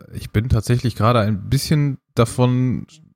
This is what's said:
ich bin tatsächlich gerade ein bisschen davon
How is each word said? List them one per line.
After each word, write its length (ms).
ich 160
bin 200
tatsächlich 460
gerade 260
ein 280
bisschen 480
davon 720